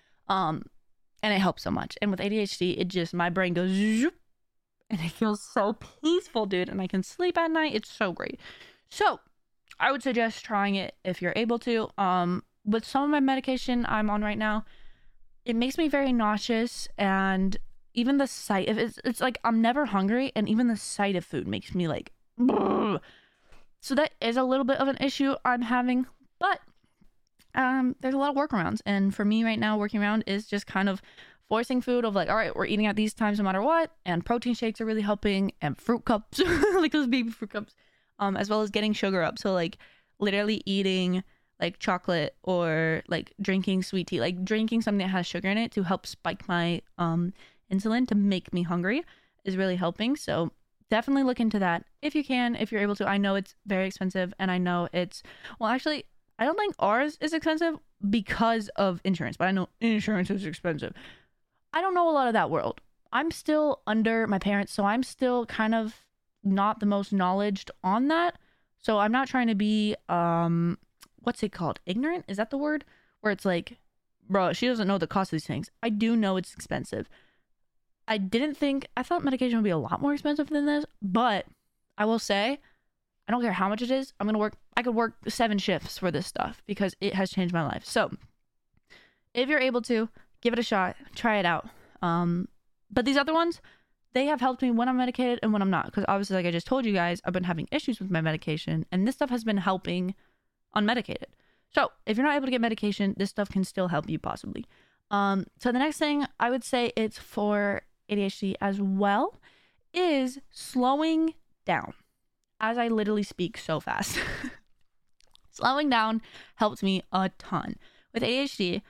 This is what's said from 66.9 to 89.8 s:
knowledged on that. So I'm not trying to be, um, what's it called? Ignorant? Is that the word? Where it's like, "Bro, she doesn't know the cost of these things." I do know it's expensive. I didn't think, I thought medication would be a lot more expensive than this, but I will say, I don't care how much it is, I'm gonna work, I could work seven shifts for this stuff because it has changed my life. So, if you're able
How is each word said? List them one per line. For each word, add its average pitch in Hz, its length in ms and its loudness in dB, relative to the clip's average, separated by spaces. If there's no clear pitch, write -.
knowledged 196 580 0
on 226 240 2
that. 339 300 2
So 214 200 2
I'm 214 140 4
not 262 160 0
trying 247 200 0
to 226 60 2
be, 208 400 2
um, 170 680 2
what's - 260 -4
it 208 100 -4
called? 156 320 -4
Ignorant? 285 440 -4
Is 196 100 -6
that 226 100 -2
the 277 80 -6
word? 294 300 -2
Where 214 100 0
it's 196 140 -4
like, 175 320 0
"Bro, 185 280 2
she 240 120 0
doesn't 226 220 2
know 202 80 2
the 170 100 0
cost 190 220 -2
of - 40 -6
these 156 140 -4
things." - 240 -6
I 233 80 -2
do 220 260 2
know 190 220 2
it's - 160 -8
expensive. - 560 -8
I 220 80 0
didn't 233 400 0
think, 277 300 0
I 247 60 -2
thought 349 200 0
medication 254 360 2
would 214 60 2
be 208 40 4
a 170 80 2
lot - 240 -2
more 285 140 2
expensive 294 340 -2
than 294 160 0
this, 294 220 0
but 208 420 2
I 208 80 2
will 226 120 2
say, 247 400 0
I 214 40 0
don't 247 100 2
care 220 100 0
how 190 160 0
much 220 140 -2
it 240 80 -4
is, 269 280 -2
I'm 202 80 -2
gonna 214 120 0
work, 208 160 0
I 247 40 2
could 233 120 0
work 226 180 2
seven 214 300 0
shifts - 400 -2
for 180 120 0
this 156 160 -2
stuff - 380 -6
because 196 380 -4
it 202 100 -2
has 190 180 0
changed 180 220 0
my 165 140 0
life. - 180 -6
So, - 280 0
if 262 160 0
you're 302 100 4
able 247 220 0